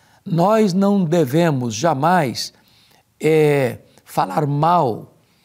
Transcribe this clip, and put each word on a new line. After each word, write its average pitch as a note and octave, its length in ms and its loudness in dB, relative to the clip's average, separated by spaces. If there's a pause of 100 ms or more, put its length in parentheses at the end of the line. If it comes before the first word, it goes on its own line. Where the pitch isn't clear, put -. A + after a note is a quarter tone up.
(240)
nós G3 480 2
não G3 320 2
devemos D3+ 680 0
jamais, D3+ 800 -2 (680)
é, D3 580 2 (260)
falar D#3 420 -4
mal C#3+ 680 -2 (300)